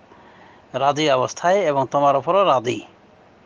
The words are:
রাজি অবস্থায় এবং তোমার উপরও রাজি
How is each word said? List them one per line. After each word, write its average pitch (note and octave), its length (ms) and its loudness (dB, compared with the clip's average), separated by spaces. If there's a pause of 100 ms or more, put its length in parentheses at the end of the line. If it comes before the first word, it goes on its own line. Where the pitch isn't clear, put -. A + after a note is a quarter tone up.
(720)
রাজি C#3+ 380 0
অবস্থায় E3+ 480 0
এবং C#3+ 320 0
তোমার C#3+ 240 2
উপরও E3+ 300 0
রাজি B2+ 360 0 (640)